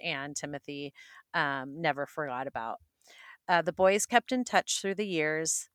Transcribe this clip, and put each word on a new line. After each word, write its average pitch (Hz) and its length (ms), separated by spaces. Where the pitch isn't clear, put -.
and 143 320
Timothy, 143 580
um, 139 480
never 143 260
forgot 135 400
about. 113 320
Uh, 170 140
the 165 120
boys 190 340
kept 240 240
in 254 120
touch - 380
through 196 140
the 208 100
years. 160 680